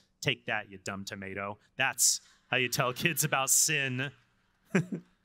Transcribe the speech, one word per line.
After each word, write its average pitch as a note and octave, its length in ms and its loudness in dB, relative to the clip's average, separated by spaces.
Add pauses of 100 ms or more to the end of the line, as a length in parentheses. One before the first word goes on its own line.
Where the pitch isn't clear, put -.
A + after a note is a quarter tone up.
(200)
Take - 280 -2
that, G#2+ 220 -4
you G2 100 -16
dumb G2 260 -6
tomato. G2 540 -8 (180)
That's - 420 2 (280)
how B2 100 0
you B2+ 100 2
tell B2 240 0
kids C#3+ 320 0
about C3+ 260 0
sin. C#3 640 2 (640)
<laughs> F#3 80 6 (420)